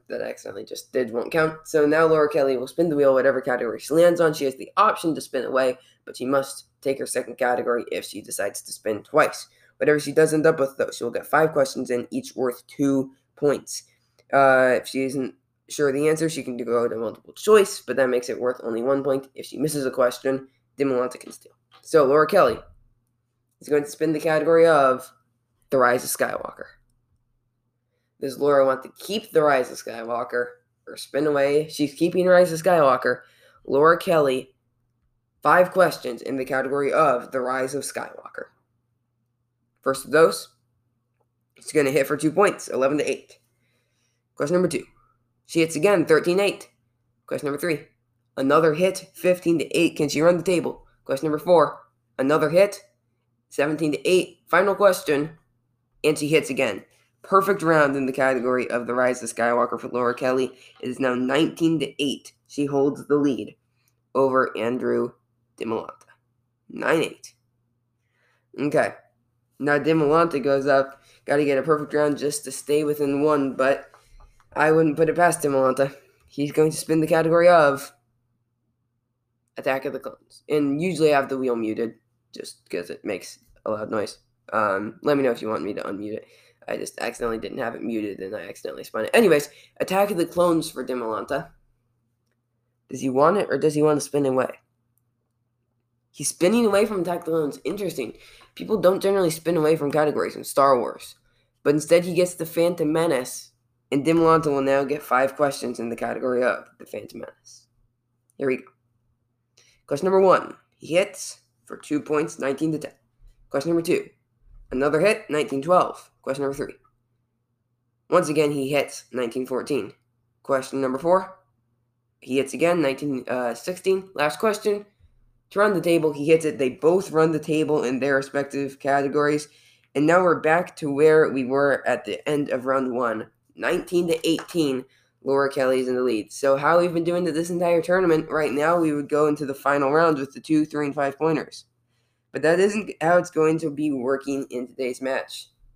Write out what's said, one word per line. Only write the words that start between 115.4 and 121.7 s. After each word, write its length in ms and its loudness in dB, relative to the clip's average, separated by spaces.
twelve. 500 0
Question 200 -6
number 140 -4
three. 180 -10
Once 220 2
again, 200 2
he 200 -4
hits, 420 -4
nineteen 340 -4
fourteen. 460 -4
Question 380 -4
number 180 -2
four. 400 0